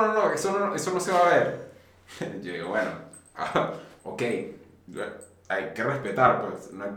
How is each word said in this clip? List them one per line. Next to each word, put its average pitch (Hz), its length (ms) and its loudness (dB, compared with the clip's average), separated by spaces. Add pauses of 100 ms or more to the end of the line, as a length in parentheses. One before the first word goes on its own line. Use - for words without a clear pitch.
no, 214 60 0
no, 202 180 4
eso 196 260 0
no, 202 160 0
eso 185 180 -2
no 180 80 0
se 190 120 0
va 175 80 6
a 175 100 8
ver". - 380 2 (520)
<laughs> - 220 -8
Yo 87 100 -8
digo, 85 180 -6
"Bueno, 110 200 2 (220)
<laughs> - 240 -20
ah, - 360 0 (320)
ok, - 180 -6 (1300)
hay 98 240 -2
que 113 80 -4
respetar, 123 600 4
pues, - 300 -8
no 98 120 -10
hay, 101 120 -4